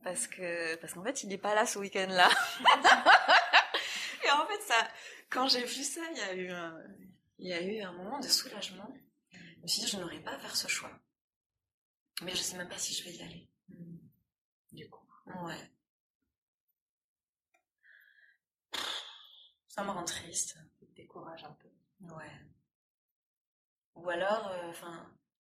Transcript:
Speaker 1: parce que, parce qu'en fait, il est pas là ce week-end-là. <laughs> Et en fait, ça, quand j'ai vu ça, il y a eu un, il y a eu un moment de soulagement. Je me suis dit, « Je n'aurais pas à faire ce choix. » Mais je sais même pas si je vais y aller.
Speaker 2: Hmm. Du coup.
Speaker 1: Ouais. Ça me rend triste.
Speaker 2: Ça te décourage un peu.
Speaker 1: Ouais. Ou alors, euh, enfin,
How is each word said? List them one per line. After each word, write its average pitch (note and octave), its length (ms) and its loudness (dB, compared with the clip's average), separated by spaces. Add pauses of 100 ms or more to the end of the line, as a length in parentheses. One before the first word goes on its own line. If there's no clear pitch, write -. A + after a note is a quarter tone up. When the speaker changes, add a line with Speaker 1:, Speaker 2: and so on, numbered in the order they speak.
Speaker 1:
parce F3+ 240 -4
que, E3+ 500 -4
parce E3 160 -14
qu'en F3 100 -12
fait, C4+ 200 -4
il G3+ 80 -10
est G3 60 -4
pas G#3 180 0
là G#3+ 100 6
ce G#3+ 140 -2
week-end-là. F#3+ 500 4 (300)
<laughs> - 1700 8
Et C#4+ 60 6
en D4+ 160 4
fait, G#4+ 140 -4
ça, A3+ 260 2 (420)
quand C4 180 0
j'ai B3 180 2
vu C4 180 -6
ça, E4 180 -6 (100)
il C#4+ 60 -8
y A3+ 40 -6
a F#3+ 120 -4
eu F#3 180 -6
un, E3 320 -10 (560)
il F#3 80 -10
y F3+ 60 -4
a E3+ 80 -2
eu G#3 200 -4
un F#3 120 -8
moment G3+ 260 -8
de - 80 -8
soulagement. G3+ 680 -4 (380)
Je - 320 -20
me F3+ 40 -10
suis G#3+ 140 -2
dit, « A3+ 100 -4
Je G3+ 60 -4
n'aurais F3 240 -10
pas A3 140 -8
à C4+ 40 -12
faire G#3+ 160 -10
ce - 120 -2
choix. » - 240 -6 (1300)
Mais F3+ 100 -10
je F3+ 100 -4
sais F3+ 160 -6
même F3+ 120 -10
pas - 80 -12
si - 160 -6
je - 100 -6
vais F3 100 -14
y E3+ 80 -16
aller. E3+ 280 -18 (200)
Speaker 2:
Hmm. F3 280 -18 (720)
Du - 180 -18
coup. - 160 -20 (200)
Speaker 1:
Ouais. - 460 -10 (4000)
Ça G3+ 160 -6
me G3+ 80 -4
rend E3+ 140 -6
triste. - 520 -6 (220)
Speaker 2:
Ça - 60 -20
te - 80 -20
décourage - 500 -18
un - 100 -18
peu. - 160 -20 (320)
Speaker 1:
Ouais. D3+ 400 -16 (1500)
Ou E3+ 140 -6
alors, G#3+ 380 0
euh, F3 220 -8
enfin, E3+ 440 -16 (320)